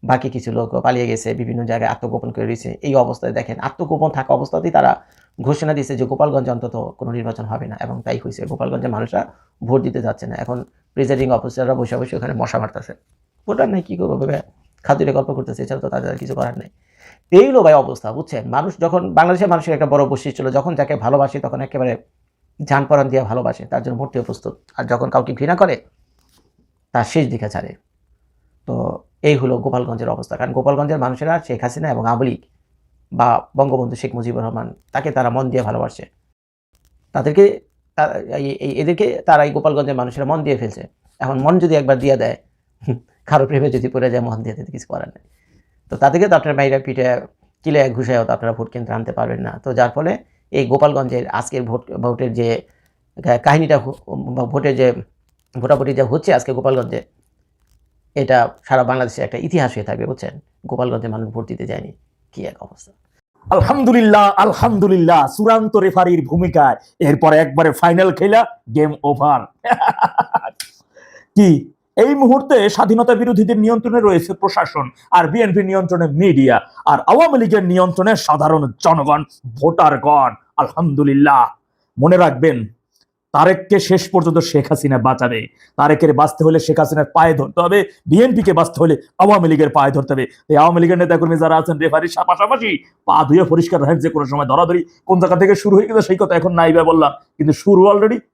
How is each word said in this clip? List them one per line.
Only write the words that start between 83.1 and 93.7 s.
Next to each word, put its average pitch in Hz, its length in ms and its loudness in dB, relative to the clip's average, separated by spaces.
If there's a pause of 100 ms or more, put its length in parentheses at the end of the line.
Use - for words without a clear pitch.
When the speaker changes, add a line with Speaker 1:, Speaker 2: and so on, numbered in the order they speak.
Speaker 2:
তারেককে 185 480 2
শেষ 180 300 0
পর্যন্ত 170 280 2
শেখ 160 300 0
হাসিনা 139 300 0
বাঁচাবে। 120 480 0 (300)
তারেকের 151 360 4
বাঁচতে 147 320 2
হলে 160 140 4
শেখ 156 200 0
হাসিনার 151 260 0
পায়ে 160 300 2
ধরতে 139 260 -2
হবে, 175 180 2 (280)
বিএনপিকে 196 460 4
বাঁচতে 165 280 0
হলে 160 140 4 (240)
আওয়ামী 190 300 4
লীগের 151 220 4
পায়ে 143 220 2
ধরতে 139 200 -2
হবে। 131 140 -2 (220)
এই 151 80 4
আওয়ামী 170 240 6
লীগের 170 180 4
নেতাকর্মী 165 380 2
যারা 160 200 2
আছেন, 160 220 0
রেফারির 160 320 0 (160)
পাশাপাশি 233 440 0 (360)
পা 170 220 4
ধুয়ে 170 160 6
পরিষ্কার 165 380 0